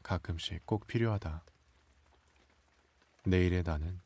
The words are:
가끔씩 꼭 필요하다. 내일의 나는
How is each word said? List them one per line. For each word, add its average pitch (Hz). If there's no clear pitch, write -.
가끔씩 85
꼭 107
필요하다. 104
내일의 90
나는 82